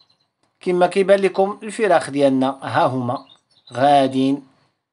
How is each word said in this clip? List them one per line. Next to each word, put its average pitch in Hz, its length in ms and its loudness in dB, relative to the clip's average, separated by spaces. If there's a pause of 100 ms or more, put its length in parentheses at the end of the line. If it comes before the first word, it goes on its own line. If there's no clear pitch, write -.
(600)
كما 180 260 0
كيبان 196 340 2
لكم 196 420 -2
الفراخ 196 480 -2
ديالنا 135 520 0
ها 143 240 -2
هما 127 400 -6 (460)
غاديين، 135 760 0 (460)